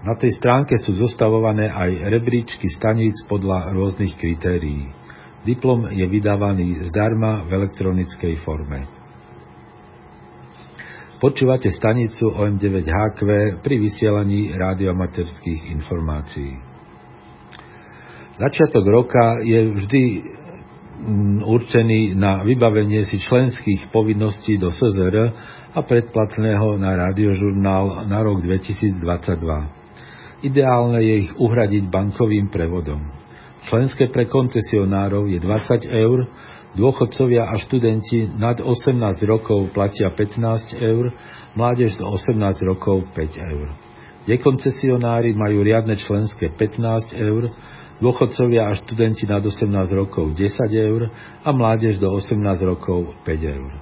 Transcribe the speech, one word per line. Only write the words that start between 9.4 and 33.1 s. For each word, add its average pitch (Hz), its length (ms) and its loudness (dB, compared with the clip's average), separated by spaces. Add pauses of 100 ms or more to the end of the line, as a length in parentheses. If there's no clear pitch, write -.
Počúvate 127 480 2
stanicu 113 640 0
O 104 160 -2
M 101 80 -2
deväť 95 320 -2
H 85 80 0 (160)
Q - 60 -16 (420)
pri 135 160 0
vysielaní 104 800 0
rádioamaterských 90 1120 -4
informácií. 76 880 -6 (1800)
Začiatok 139 480 2
roka 117 560 4
je 113 240 4
vždy, 104 340 2 (140)
mm, - 1300 -4
určený 110 720 2
na 98 240 2
vybavenie 107 640 4
si 98 160 -4
členských 120 720 0
povinností 107 640 0
do 90 160 0
S - 80 -4
Z 107 160 2
R 101 320 2 (480)
a - 80 -2
predplatného 107 960 0
na 95 160 0
rádiožurnál 98 1120 0
na 107 160 0
rok 98 160 0
dvetisícdvadsaťdva. 87 1400 -2 (640)
Ideálne 123 640 4
je 107 240 2
ich - 80 -14
uhradiť 107 480 2
bankovým 101 640 0
prevodom. 76 640 -4 (560)